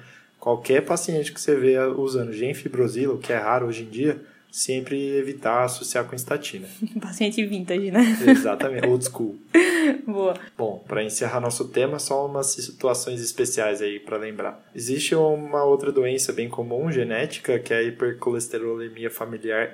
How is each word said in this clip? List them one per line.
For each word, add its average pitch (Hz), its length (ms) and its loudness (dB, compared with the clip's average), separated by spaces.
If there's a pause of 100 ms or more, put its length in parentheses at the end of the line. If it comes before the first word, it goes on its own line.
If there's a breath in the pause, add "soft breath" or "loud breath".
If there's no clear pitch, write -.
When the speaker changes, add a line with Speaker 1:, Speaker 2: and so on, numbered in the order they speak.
(400 loud breath)
Speaker 1:
qualquer 120 420 2
paciente 160 500 -2
que - 80 -14
você 147 160 2
vê 131 220 6
usando 131 560 0
genfibrosila, 123 800 -2
o 110 60 -4
que - 120 -6
é 117 60 2
raro 117 300 2
hoje 113 160 -6
em 110 80 -12
dia, 135 280 0 (320 loud breath)
sempre 139 680 -2
evitar 131 480 2
associar 123 400 -2
com - 100 -10
estatina. 127 520 -6 (140)
Speaker 2:
<laughs> 220 180 -6
Paciente 208 460 -2
vintage, 190 460 -2
né? 226 260 4 (100)
Speaker 1:
Exatamente, 120 600 4
old 127 180 4
school. 107 300 -4 (180)
Speaker 2:
<laughs> 330 540 4
Boa. 196 260 0 (240 loud breath)
Speaker 1:
Bom, 104 300 -4
pra 107 160 -2
encerrar 117 360 -2
nosso 120 280 -2
tema, 143 320 0
só 139 260 0
umas 139 220 -2
situações 123 720 -2
especiais 113 580 0
aí 101 200 -2
pra 110 180 -6
lembrar. 104 420 -6 (160)
Existe 127 380 -2
uma 151 500 2
outra 143 280 4
doença 131 420 2
bem 117 160 -4
comum, 123 420 -2
genética, 120 680 0
que 117 140 -2
é 113 40 4
a 117 60 4
hipercolesterolemia 117 1300 -2
familiar. 113 640 -4